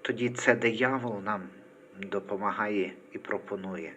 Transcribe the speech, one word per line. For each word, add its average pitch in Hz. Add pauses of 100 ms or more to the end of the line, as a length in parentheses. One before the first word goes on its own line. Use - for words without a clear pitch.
Тоді 120
це 123
диявол 117
нам 104 (580)
допомагає 98 (180)
і -
пропонує 95